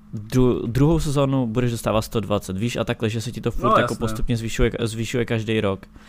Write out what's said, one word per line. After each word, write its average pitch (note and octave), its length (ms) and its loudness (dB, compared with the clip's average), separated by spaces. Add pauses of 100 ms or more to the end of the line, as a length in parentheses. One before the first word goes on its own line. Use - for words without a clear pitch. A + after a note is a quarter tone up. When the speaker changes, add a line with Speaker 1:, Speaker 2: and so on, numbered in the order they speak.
(140)
Speaker 1:
dru-, A2+ 520 2
druhou C#3 340 4
sezónu C3+ 460 2
budeš A#2+ 240 0
dostávat A2 320 0
sto - 180 -2
dvacet, G2 380 -2
víš, A#2 180 -2
a A2+ 80 -2
takhle, A2+ 260 -2
že A2+ 100 -4
se A#2 120 -6
ti A2+ 80 -8
to A2+ 100 -2
furt - 200 -2
Speaker 2:
No, A3 80 4
Speaker 1:
jako - 20 6
Speaker 2:
jasné. A#2+ 160 -2
Speaker 1:
postupně A#2 400 0
zvyšuje, A2+ 340 0 (120)
zvyšuje A2+ 420 -2
každý A2 360 0
rok. G2 260 -2 (220)